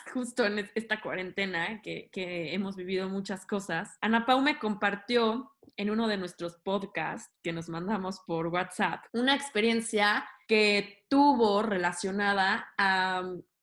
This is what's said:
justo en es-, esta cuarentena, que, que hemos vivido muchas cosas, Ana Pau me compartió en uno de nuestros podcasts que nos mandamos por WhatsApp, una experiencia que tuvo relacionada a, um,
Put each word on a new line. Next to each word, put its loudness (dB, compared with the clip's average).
justo -2
en 0
es-, -6
esta -4
cuarentena, -4
que, -10
que -6
hemos -4
vivido -4
muchas -6
cosas, -6
Ana 2
Pau 4
me 2
compartió 0
en -2
uno 0
de 0
nuestros -8
podcasts -4
que -4
nos -6
mandamos -4
por -2
WhatsApp, -2
una 2
experiencia 0
que 2
tuvo 6
relacionada 0
a, 2
um, -8